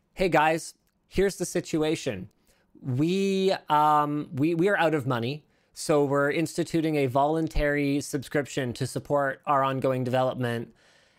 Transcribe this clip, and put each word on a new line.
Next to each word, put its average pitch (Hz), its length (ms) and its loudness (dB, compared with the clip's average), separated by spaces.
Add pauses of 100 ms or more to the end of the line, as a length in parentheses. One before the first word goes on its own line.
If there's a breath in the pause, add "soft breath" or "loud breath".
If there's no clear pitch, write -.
(140)
"Hey 190 160 0
guys, 160 460 2 (320)
here's 190 300 0
the 175 80 -4
situation. 156 840 -2 (500)
We, 190 720 0 (160)
um, 151 640 2
we, 151 220 0
we 170 160 2
are 202 80 2
out 160 160 2
of 139 140 -2
money, 127 360 -4 (300)
so 147 320 2
we're 143 240 2
instituting 160 680 -2
a 139 100 2
voluntary 143 960 0
subscription 139 720 -4
to - 120 -4
support 139 600 -2
our 139 160 2
ongoing 135 400 0
development. 123 680 -2 (480 soft breath)